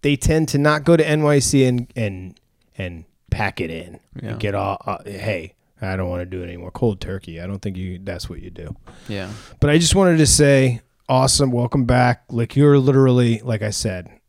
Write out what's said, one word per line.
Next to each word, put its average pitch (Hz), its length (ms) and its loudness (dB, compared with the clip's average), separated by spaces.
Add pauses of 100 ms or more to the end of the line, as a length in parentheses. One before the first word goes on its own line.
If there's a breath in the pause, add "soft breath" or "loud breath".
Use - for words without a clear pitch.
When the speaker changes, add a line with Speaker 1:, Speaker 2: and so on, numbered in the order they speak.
Speaker 1:
they 143 140 2
tend 156 340 0
to 143 80 0
not 147 260 0
go 165 120 6
to 156 100 2
N 151 160 0
Y 147 160 4
C 135 260 2
and, 123 300 -2
and, 95 440 -8 (380)
and 87 280 -10 (260)
pack 98 300 -4
it 82 100 -6
in 82 300 -14 (200)
Speaker 2:
Yeah. 110 100 -12
Speaker 1:
and 104 100 -8
get 104 140 -4
all, 98 300 -4
uh, 95 200 -6
"Hey, 98 500 -8 (260)
I 95 160 -6
don't 92 120 -4
wanna 90 180 -6
do 92 160 -10
it 87 40 -10
anymore." 87 240 -14
Cold 107 300 -4
turkey. 90 400 -10
I 90 60 -12
don't 98 140 -8
think 98 160 -10
you, 92 260 -10
that's 90 260 -12
what 82 120 -14
you 90 100 -16
do. 82 240 -14 (340 loud breath)
Speaker 2:
Yeah. 98 220 -10 (300 loud breath)
Speaker 1:
But 147 100 4
I 156 80 6
just 170 160 2
wanted 185 240 4
to 151 80 6
say, 135 540 4 (280)
awesome, 131 440 2
welcome 123 320 0
back. 123 460 2
Like, 117 260 -4
you're 143 220 6
literally, 127 680 4
like 113 180 -4
I 107 80 -4
said 92 380 -6 (200)